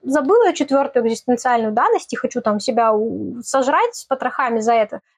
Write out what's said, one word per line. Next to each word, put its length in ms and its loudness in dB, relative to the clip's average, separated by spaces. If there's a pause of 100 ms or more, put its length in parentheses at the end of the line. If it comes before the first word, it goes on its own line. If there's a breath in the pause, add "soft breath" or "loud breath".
забыла 500 2
четвертую 540 0
экзистенциальную 680 0
данность 400 0
и 40 -6
хочу 240 -4
там 200 0
себя 320 2
у-, 500 -4
сожрать 520 0
с 100 -16
потрохами 560 -2
за 120 2
это, 280 0 (180)